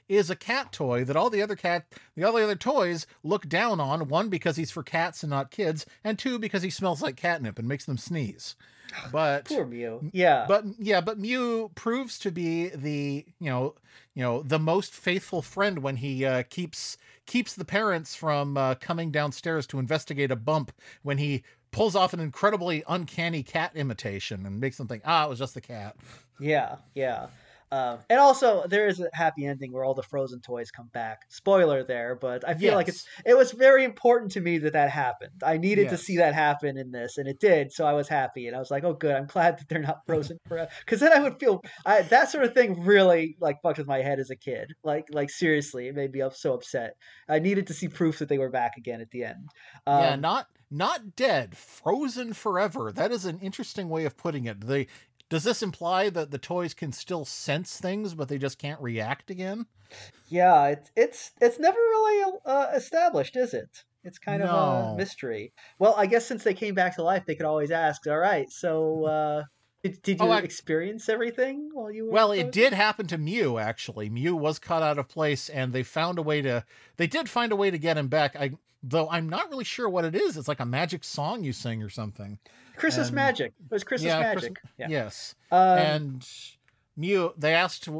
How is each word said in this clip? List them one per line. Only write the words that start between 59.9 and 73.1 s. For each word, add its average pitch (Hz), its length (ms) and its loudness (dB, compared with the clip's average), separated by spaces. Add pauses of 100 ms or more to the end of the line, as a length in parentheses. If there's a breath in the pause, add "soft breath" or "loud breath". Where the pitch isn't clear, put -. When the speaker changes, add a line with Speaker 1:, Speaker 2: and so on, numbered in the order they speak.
Speaker 2:
Yeah, 175 400 8
it's, 143 280 -4
it's, - 440 0
it's 240 180 4
never 370 200 4
really, 427 640 2
uh, 277 300 2
established, 269 600 0
is 254 180 0
it? - 300 -10 (200)
It's 180 140 -18
kind 202 240 -4
of 180 100 2
a 170 60 4
Speaker 1:
No. 123 320 2
Speaker 2:
mystery. 117 600 -6 (260 soft breath)
Well, 214 180 6
I 202 100 4
guess 226 200 2
since 226 180 -6
they 202 100 2
came 202 200 -6
back 180 220 0
to 175 60 -4
life, 180 240 0
they 165 100 -2
could 156 100 -4
always 151 240 0
ask, 160 360 0
"All 151 120 0
right, 170 320 2
so, 160 540 -2
uh, 151 400 0 (380)
did, 190 200 -8
did 196 180 0
Speaker 1:
Oh, - 0 -
Speaker 2:
you 175 100 4
Speaker 1:
I 175 120 4
Speaker 2:
experience 175 640 -4
everything 254 640 -2
while 233 180 -10
you 220 160 -8
were 220 40 -6
Speaker 1:
Well, 214 220 6
it 202 120 0
Speaker 2:
frozen?" 143 60 -4
Speaker 1:
did 233 220 6
happen 208 360 2
to 165 100 -4